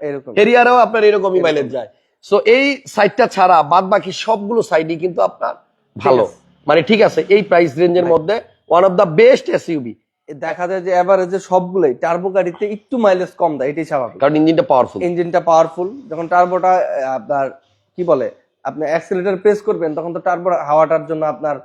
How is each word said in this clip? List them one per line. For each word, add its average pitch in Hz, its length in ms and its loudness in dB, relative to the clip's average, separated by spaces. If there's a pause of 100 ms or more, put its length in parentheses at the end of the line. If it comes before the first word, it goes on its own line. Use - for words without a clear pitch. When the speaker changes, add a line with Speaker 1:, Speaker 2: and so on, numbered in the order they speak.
Speaker 1:
এরকম। 143 360 -10
Speaker 2:
হেরিয়ারেও 240 380 4
আপনার 220 280 2
এরকমই 208 260 2
Speaker 1:
এরকম। 185 140 0
Speaker 2:
মাইলেজ 151 240 0
যায়। 120 200 -8 (440)
So 202 140 4
এই 262 420 2
সাইডটা 208 400 0
ছাড়া 185 360 4
বাদ 180 220 2
বাকি 190 260 -2
সবগুলো 214 500 -4
সাইডই 160 340 -2
কিন্তু 170 260 -4
আপনার - 340 -4
Speaker 1:
ঠিক - 480 -18
Speaker 2:
ভালো, 127 200 2
Speaker 1:
আছে। 92 100 -6 (340)
Speaker 2:
মানে 156 140 4
ঠিক 208 200 2
আছে, 175 280 2
এই 208 120 4
প্রাইস 170 360 0
রেঞ্জের 175 260 2
Speaker 1:
রাইট। 170 100 2
Speaker 2:
মধ্যে 165 280 -2 (280)
one 175 160 4
of 180 120 0
the 170 200 0
best 240 340 4
এসইউভি। 147 440 -6 (320)
Speaker 1:
এ 151 60 -14
দেখা 156 340 -8
যায় 190 140 -6
যে 185 100 -6
এভারেজে 185 480 0
সবগুলোই 180 540 0
টার্বো 175 360 -4
গাড়িতে 185 420 -4
একটু 214 260 -8
মাইলেজ 185 300 2
কম 160 300 -4
দেয়, 131 120 -4
এটাই 151 160 -6
স্বাভাবিক। 127 360 -6
Speaker 2:
কারণ 143 140 2
ইঞ্জিনটা 156 280 2
পাওয়ারফুল। 123 400 0
Speaker 1:
ইঞ্জিনটা 175 360 -2
পাওয়ারফুল, 170 680 0
যখন 165 180 -8
টার্বোটা, 180 440 2
আহ, 135 440 -2
আপনার 135 340 -4 (460)
কি 180 80 -6
বলে, 135 280 0 (320)
আপনি 143 220 -8
অ্যাক্সিলারেটর 180 520 -4
প্রেস 208 240 0
করবেন, 165 340 -4
তখন 165 180 -8
তো 165 60 -8
টার্বো 180 300 -4
হাওয়াটার 156 560 0
জন্য 156 200 -4
আপনার 147 380 -4